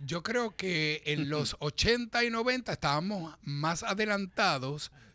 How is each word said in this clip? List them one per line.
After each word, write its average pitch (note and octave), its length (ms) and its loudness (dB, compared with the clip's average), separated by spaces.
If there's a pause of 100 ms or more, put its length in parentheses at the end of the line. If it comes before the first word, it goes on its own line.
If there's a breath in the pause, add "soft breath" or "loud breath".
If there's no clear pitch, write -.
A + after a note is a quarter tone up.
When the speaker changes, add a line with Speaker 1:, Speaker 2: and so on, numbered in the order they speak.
Speaker 1:
yo E3 180 -4
creo A3+ 320 0
que D#3 520 0
en D3 220 0
Speaker 2:
<laughs> - 20 -4
Speaker 1:
los C#3+ 300 0
ochenta A#3 640 2
y A#3 60 0
noventa A3+ 440 0
estábamos D#3+ 680 0
más D3+ 400 -2 (360)
adelantados D3+ 760 0 (220 soft breath)